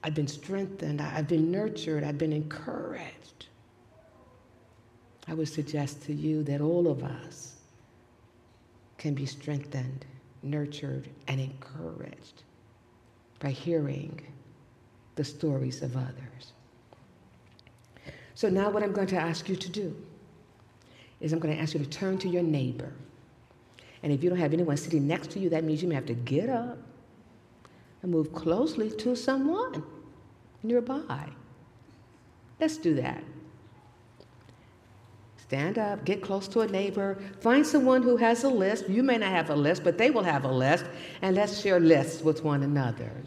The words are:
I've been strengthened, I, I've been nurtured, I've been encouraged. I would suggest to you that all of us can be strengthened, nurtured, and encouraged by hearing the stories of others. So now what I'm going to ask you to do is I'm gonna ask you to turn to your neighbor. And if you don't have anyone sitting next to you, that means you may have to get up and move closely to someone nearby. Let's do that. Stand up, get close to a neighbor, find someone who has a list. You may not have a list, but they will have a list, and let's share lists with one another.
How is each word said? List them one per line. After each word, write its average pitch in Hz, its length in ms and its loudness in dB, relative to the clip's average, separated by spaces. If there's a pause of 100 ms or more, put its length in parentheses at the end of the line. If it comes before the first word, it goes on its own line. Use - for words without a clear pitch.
I've 156 120 -4
been 147 140 0
strengthened, 165 720 -6
I, 151 180 -4
I've 147 100 -2
been 165 220 4
nurtured, 185 540 -2
I've 147 140 -4
been 156 140 0
encouraged. - 1160 -8 (1800)
I 160 60 -6
would 160 140 -2
suggest 147 540 -6
to 151 120 -6
you 151 300 0
that 143 160 -2
all 170 280 4
of 131 160 -2
us - 520 -12 (1400)
can 147 160 -2
be 139 120 -4
strengthened, 135 760 -6 (380)
nurtured, 143 680 -4 (200)
and 135 120 0
encouraged - 1040 -12 (960)
by 143 120 -4
hearing 143 680 -4 (960)
the 151 80 -2
stories 135 580 -2
of 131 140 -4
others. - 560 -10 (1800)
So 220 140 0
now 190 220 2
what 208 120 0
I'm 196 100 0
going 190 160 0
to 185 80 0
ask 165 320 -2
you 185 80 -2
to - 140 -8
do 185 240 -6 (1300)
is 156 120 -2
I'm 160 60 0
gonna 156 160 -2
ask 156 200 -4
you 156 60 -2
to 135 80 -4
turn 190 300 -2
to 190 100 -4
your 175 140 0
neighbor. 135 500 -2 (1080)
And 147 100 0
if 143 120 0
you 180 60 4
don't 180 80 0
have 156 160 2
anyone 160 220 2
sitting 143 300 0
next 175 260 -2
to 202 60 -6
you, 185 120 2
that 160 140 0
means 156 180 0
you 180 60 0
may 160 60 0
have 131 120 -4
to 117 80 -4
get 131 340 0
up 240 300 -4 (1200)
and 180 100 -2
move 156 200 2
closely 220 580 0
to 247 240 -2
someone 294 680 0 (800)
nearby. 247 680 -2 (1300)
Let's 311 160 2
do 160 180 4
that. - 280 -2 (2250)
Stand 170 420 -2
up, 208 260 -4
get 196 180 -2
close 196 260 -4
to 226 120 2
a 220 80 2
neighbor, 196 500 -2 (220)
find 262 260 6
someone 254 360 6
who 240 140 6
has 233 280 4
a 277 40 6
list. 214 400 2
You 214 140 4
may 254 160 4
not 202 120 2
have 165 200 2
a 147 60 4
list, 156 260 4
but 175 160 4
they 240 120 8
will 233 120 2
have 147 220 2
a 131 80 2
list, 131 320 4 (380)
and 185 120 4
let's 202 260 2
share 190 200 6
lists 156 420 6
with 156 220 2
one 143 180 2
another. 131 480 0 (160)